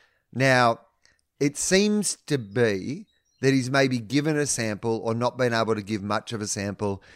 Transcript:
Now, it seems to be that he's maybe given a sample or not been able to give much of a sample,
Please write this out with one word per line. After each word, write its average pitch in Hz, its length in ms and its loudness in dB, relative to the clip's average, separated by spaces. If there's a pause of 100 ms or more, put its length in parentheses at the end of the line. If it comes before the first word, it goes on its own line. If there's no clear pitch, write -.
(300)
Now, 123 500 4 (600)
it 143 160 0
seems 208 720 0
to 147 100 -2
be 110 680 -2 (340)
that 135 140 4
he's 127 160 0
maybe 135 300 2
given 143 360 0
a 147 80 0
sample 113 580 -2
or 113 120 -2
not 120 240 -2
been 123 160 2
able 110 200 2
to 104 80 -6
give 98 200 -4
much 104 320 -4
of 104 80 -4
a 104 40 -6
sample, 101 560 -4 (140)